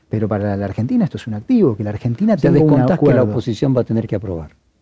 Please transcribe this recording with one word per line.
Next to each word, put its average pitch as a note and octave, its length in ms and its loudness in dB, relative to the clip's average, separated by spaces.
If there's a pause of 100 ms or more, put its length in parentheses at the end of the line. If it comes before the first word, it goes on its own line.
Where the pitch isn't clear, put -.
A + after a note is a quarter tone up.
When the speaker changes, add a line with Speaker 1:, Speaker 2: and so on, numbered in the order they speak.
(100)
Speaker 1:
Pero A2 180 -2
para G2+ 260 -2
la G2+ 120 -4
Argentina B2+ 400 -2
esto A#2 100 -8
es - 100 -14
un A2+ 60 -6
activo, C3 440 0
que A2+ 60 -6
la G#2 80 -4
Argentina A#2+ 440 -2
Speaker 2:
O F3 40 0
sea, C#3 140 2
Speaker 1:
tenga C#3+ 100 4
un D#3 80 4
Speaker 2:
descontás C3 280 4
que D3 80 2
la B2+ 60 6
Speaker 1:
acuerdo. B2 200 2
Speaker 2:
oposición B2+ 420 -2
va B2 60 2
a A2+ 40 0
tener A2+ 220 -2
que - 80 -6
aprobar. F2+ 360 -8 (320)